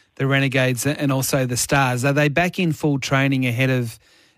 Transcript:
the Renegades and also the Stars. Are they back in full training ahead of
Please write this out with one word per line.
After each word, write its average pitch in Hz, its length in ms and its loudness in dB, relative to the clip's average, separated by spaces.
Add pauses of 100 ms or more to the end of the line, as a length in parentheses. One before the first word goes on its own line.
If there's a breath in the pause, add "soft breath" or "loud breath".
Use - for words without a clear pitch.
(160 soft breath)
the 139 100 -2
Renegades 131 600 0
and 147 240 -2
also 135 360 0
the 123 100 -4
Stars. 127 480 0
Are 143 80 2
they 147 160 2
back 170 300 0
in 175 140 0
full 147 260 0
training 135 480 0
ahead 127 240 0
of 123 280 -2 (400 soft breath)